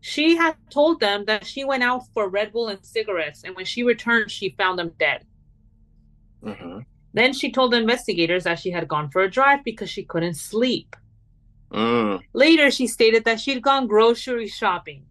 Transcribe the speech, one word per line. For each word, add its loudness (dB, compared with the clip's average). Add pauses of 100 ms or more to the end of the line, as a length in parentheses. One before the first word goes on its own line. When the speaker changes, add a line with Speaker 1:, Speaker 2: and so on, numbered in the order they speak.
Speaker 1:
she 2
had 0 (140)
told 2
them 0
that -2
she -10
went -2
out 0 (100)
for -2
Red -4
Bull -4
and -10
cigarettes, -6
and -14
when -10
she -6
returned, 0
she -6
found 0
them -6
dead. 0 (1200)
Speaker 2:
Mm-hmm. -12 (340)
Speaker 1:
Then 2
she -4
told 2
the 4
investigators 0
that -2
she -6
had -6
gone -4
for 0
a 0
drive 4
because -8
she -10
couldn't -4
sleep. -4 (800)
Speaker 2:
Mm. 0 (140)
Speaker 1:
Later, 6
she -2
stated 4
that 0
she'd -4
gone 2
grocery 2
shopping -4